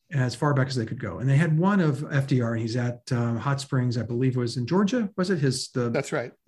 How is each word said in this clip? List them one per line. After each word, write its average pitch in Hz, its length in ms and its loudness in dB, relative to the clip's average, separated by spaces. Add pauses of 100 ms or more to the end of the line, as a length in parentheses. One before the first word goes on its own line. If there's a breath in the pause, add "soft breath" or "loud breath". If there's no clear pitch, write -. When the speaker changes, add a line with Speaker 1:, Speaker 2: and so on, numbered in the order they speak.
(100)
Speaker 1:
as 127 240 0
far 147 200 0
back 131 140 2
as 135 60 -6
they 113 120 -2
could 107 140 -8
go. 87 180 -8
And 123 100 -2
they 139 80 6
had 156 220 4
one 190 220 4
of 147 300 0
F 135 160 0
D 127 140 2
R, 117 140 0
and 113 80 -2
he's 113 140 -2
at, 120 240 -2 (120)
um, 117 240 0
Hot 135 240 -2
Springs, 123 380 0
I 110 60 -2
believe 120 320 0
was 123 200 -2
in 120 100 -2
Georgia. 196 520 2
Was 185 100 0
it 185 100 2
his, 131 360 0
the 120 160 0
Speaker 2:
That's 139 220 -2
right. 131 200 -4 (160)